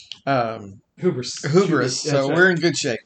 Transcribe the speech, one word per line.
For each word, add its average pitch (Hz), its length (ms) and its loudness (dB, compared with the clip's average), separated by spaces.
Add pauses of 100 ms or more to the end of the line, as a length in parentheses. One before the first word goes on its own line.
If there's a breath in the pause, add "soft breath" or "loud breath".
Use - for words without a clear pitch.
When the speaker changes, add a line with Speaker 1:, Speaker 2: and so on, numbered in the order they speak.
(260 loud breath)
Speaker 1:
um, 110 540 -4 (200)
Speaker 2:
Hubris. 139 420 -4
Speaker 1:
Hubris. 170 260 4
Speaker 3:
Hubris, 131 340 0
Speaker 1:
So 151 80 -4
Speaker 3:
that's 139 180 2
right. 151 80 0
Speaker 1:
we're 185 140 6
in 175 60 0
good 156 200 0
shape. - 300 -4